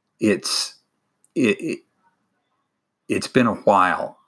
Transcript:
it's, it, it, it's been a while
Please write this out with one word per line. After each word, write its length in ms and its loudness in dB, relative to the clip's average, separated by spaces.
it's, 560 -2
it, 240 0
it, 200 -8
it's 180 -4
been 200 2
a 80 -2
while 640 0